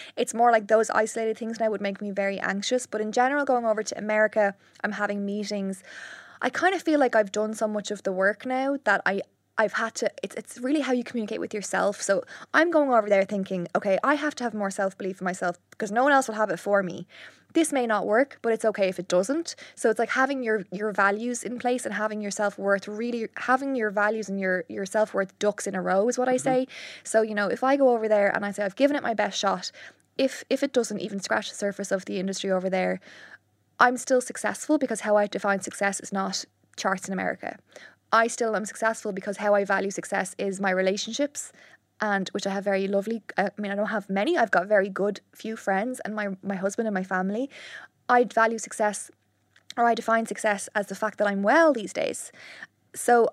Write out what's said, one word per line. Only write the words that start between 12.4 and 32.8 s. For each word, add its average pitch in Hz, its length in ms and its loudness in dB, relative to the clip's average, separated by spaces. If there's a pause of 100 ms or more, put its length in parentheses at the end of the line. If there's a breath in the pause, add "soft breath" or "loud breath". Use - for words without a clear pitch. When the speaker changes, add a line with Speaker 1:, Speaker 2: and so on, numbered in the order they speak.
Speaker 1:
I'm 330 180 4
going 294 200 4
over 214 180 4
there 196 160 6
thinking, 190 500 -4
"Okay, 190 280 2
I 277 120 4
have 294 200 -2
to 247 80 -8
have 226 120 -2
more 202 160 -2
self-belief 196 500 -4
in 185 40 -4
myself 180 320 -4 (120)
because - 220 -6
no 233 120 2
one 285 80 6
else 269 160 6
will 214 80 -6
have 214 140 0
it 185 100 -4
for 202 220 2
me. 180 240 -6 (480 loud breath)
This 320 200 2
may 254 120 0
not 208 220 0
work, 226 340 2
but 226 120 0
it's 220 100 -2
okay 208 240 2
if 190 100 -2
it 180 120 -8
doesn't." 262 460 0 (200 loud breath)
So - 140 2
it's 220 100 0
like 226 120 0
having 262 300 0
your, 220 300 0
your 208 220 -4
values 208 500 0
in 240 160 -8
place 247 260 -2
and 214 80 -6
having 214 280 -4
your 202 100 -6
self-worth, 196 560 0
really 226 480 -4
having 269 400 0
your 214 160 0
values 208 380 0
and 196 100 -4
your, 185 300 0
your 202 160 -6
self-worth 208 520 0
ducks 208 300 0
in 196 80 -4
a 185 60 -2
row 190 260 4
is 240 100 0
what 254 120 2
I 254 60 4
Speaker 2:
Mm-hmm. 247 80 0
Speaker 1:
say. 262 240 2 (360 loud breath)
So, - 180 2
you 214 140 0
know, 208 140 0
if - 140 -2
I 262 120 4
go 277 140 6
over 220 180 2
there 202 260 4
and 202 120 0
I 202 60 -4
say, 202 120 -4
"I've 196 140 -4
given 285 180 4
it 277 80 -4
my 233 100 -2
best 208 240 -2
shot," 185 340 -2 (460 loud breath)
if, 269 320 0
if 269 140 -2
it 277 100 0
doesn't 226 280 0
even 202 180 -6
scratch 214 300 -2
the - 60 -14
surface 202 360 -6
of 190 140 -2
the 202 140 -6
industry 190 300 -4
over 185 200 0
there, 185 300 0 (800 loud breath)